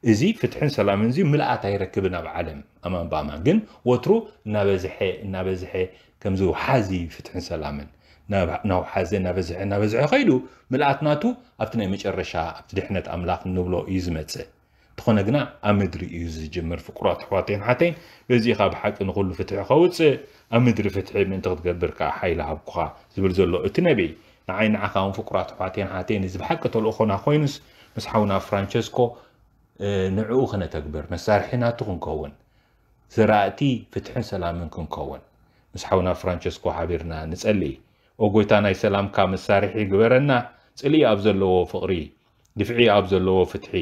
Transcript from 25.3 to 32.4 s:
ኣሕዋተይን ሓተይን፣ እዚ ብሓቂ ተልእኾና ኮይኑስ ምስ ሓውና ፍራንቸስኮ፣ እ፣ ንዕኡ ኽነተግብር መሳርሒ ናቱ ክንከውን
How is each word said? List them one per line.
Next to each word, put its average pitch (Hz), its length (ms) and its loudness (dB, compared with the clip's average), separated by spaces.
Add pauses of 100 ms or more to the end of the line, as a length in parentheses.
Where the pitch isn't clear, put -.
ኣሕዋተይን 95 380 -6
ሓተይን፣ 95 340 -4
እዚ 92 140 -6
ብሓቂ 170 300 -4
ተልእኾና 110 500 0
ኮይኑስ 147 380 2 (360)
ምስ - 160 -10
ሓውና 104 320 2
ፍራንቸስኮ፣ 101 580 -2 (840)
እ፣ 101 100 -4 (220)
ንዕኡ 110 360 0
ኽነተግብር 78 580 -6
መሳርሒ 101 500 0
ናቱ 117 280 0
ክንከውን 82 480 -6 (840)